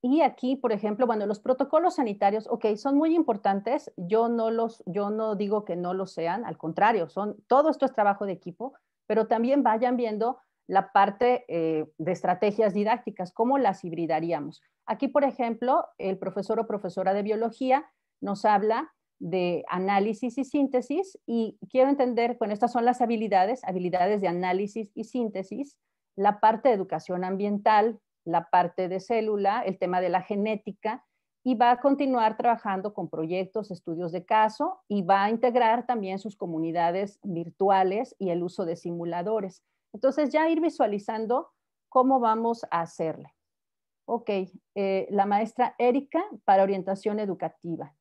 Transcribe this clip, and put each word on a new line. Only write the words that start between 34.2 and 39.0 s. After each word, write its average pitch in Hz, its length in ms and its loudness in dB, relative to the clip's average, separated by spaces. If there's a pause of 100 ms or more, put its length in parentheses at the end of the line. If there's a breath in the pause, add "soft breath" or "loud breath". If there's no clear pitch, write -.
caso, 220 640 0
y 202 140 0
va 196 220 4
a 214 60 2
integrar 233 560 2
también 196 320 -4
sus 202 180 -12
comunidades 170 840 -2
virtuales 190 960 0
y 190 120 -2
el 175 120 -2
uso 180 220 -6
de 170 120 -4
simuladores. 175 840 -6 (300)